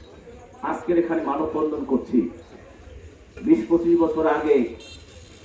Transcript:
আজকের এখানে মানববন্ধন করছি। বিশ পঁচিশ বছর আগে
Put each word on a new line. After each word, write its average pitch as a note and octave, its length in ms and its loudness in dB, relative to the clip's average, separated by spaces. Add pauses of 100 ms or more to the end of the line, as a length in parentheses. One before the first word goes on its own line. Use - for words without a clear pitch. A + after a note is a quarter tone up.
(640)
আজকের - 360 -2
এখানে E3 240 -2
মানববন্ধন D3+ 640 -4
করছি। B2+ 460 0 (1120)
বিশ D4+ 240 4
পঁচিশ E3+ 320 2
বছর D#3 260 0
আগে D3+ 500 2 (680)